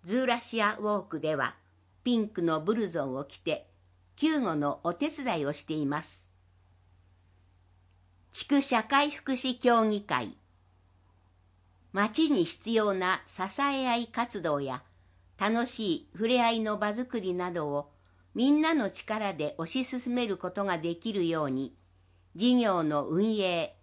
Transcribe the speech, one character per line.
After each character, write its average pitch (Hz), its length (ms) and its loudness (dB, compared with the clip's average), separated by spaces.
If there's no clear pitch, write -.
ズ 208 180 0
ー 262 40 2
ラ 240 160 0
シ 226 220 -2
ア 214 160 0
ウ 208 40 -6
ォ 208 180 0
ー - 40 -12
ク 156 140 -8
で 156 160 0
は 131 220 -2
ピ 247 140 2
ン 214 100 0
ク 185 140 -6
の 160 180 2
ブ 170 140 0
ル 214 160 0
ゾ 160 160 -2
ン 131 100 -4
を 135 80 -6
着 - 140 -16
て、 - 300 -4
救 302 260 2
護 185 120 0
の 147 300 -2
お 170 100 0
手 285 160 -2
伝 247 320 -2
い 139 40 -2
を 147 80 -2
し - 100 -10
て 160 100 -6
い 156 120 -2
ま 147 180 -2
す。 - 260 -18
地 - 160 -10
区 285 120 6
社 233 220 0
会 277 280 2
福 - 200 -6
祉 254 280 -2
協 233 260 6
議 208 160 0
会。 127 360 -4
町 214 360 2
に 220 140 4
必 - 280 -4
要 214 220 4
な 185 320 0
支 - 180 -8
え 269 260 0
合 240 80 2
い 240 120 -2
活 233 340 -4
動 151 180 0
や、 135 240 -6
楽 220 300 0
し 208 260 -2
い - 180 -6
触 214 160 -2
れ 247 140 4
合 233 100 4
い 226 80 0
の 214 180 -2
場 208 120 0
づ 233 160 -4
く 240 160 -4
り 185 120 -2
な 180 200 -4
ど 156 160 -2
を 143 240 -4
み 254 160 4
ん 302 100 6
な 320 120 4
の 220 180 2
力 214 420 -4
で 147 240 -4
推 247 280 -2
し 254 160 -6
進 240 140 -4
め 240 120 0
る 196 80 -2
こ 180 160 -6
と 202 140 -2
が 185 120 0
で 170 200 -2
き 220 160 -6
る 175 160 0
よ 160 160 0
う 135 40 -2
に、 131 240 -4
事 247 200 4
業 196 280 4
の 147 240 0
運 208 300 2
営 180 460 -2